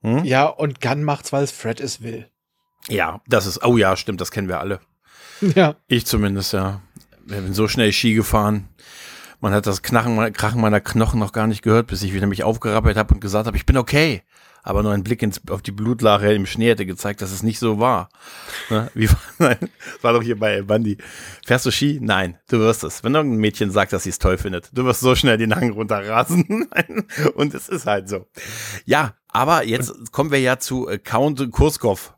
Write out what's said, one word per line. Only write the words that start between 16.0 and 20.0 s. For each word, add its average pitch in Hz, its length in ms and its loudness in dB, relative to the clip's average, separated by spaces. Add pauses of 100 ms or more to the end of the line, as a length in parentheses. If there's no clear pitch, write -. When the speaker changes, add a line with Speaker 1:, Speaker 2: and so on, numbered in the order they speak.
Speaker 1:
im 101 120 2
Schnee 117 260 0
hätte 104 140 2
gezeigt, 98 380 -6
dass 92 80 -8
es 95 140 -8
nicht 110 160 -2
so 110 180 0
war. 113 300 0 (600)
Ne? 110 260 -2
Wie 110 140 2
war, - 200 6
<laughs> - 100 -20
nein, 143 320 2 (240)
das - 80 -20